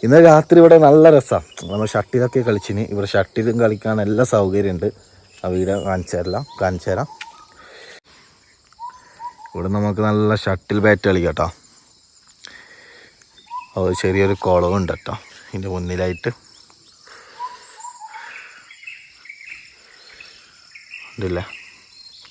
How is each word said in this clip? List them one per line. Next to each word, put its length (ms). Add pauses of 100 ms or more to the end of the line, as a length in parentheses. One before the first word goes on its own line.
ഇന്നലെ 200
രാത്രി 360
ഇവിടെ 180 (100)
നല്ല 300
രസാ. 220 (240)
നമ്മൾ 300
ഷട്ടിലൊക്കെ 460
കളിച്ചിന്. 400
ഇവിടെ 340
ഷട്ടിലും 460
കളിക്കാൻ 420
എല്ലാ 320
സൗകര്യമുണ്ട്. 560 (540)
ആ 120
വീഡിയോ 220 (100)
കാണിച്ചു 300
തരാം, 280 (160)
കാണിച്ചു 280
തരാം. 180 (2500)
ഇവിടെ 140
നമുക്ക് 420
നല്ല 260
ഷട്ടിൽ 440
ബാറ്റ് 280
കളിക്കാം 260
ട്ടോ. 140 (2250)
അത് 240
ചെറിയൊരു 420
കുളവുണ്ട് 500
ട്ടോ 220 (340)
ഇതിൻ്റെ 240
മുന്നിലായിട്ട്. 560 (4000)
ഇണ്ടില്ലേ? 320 (880)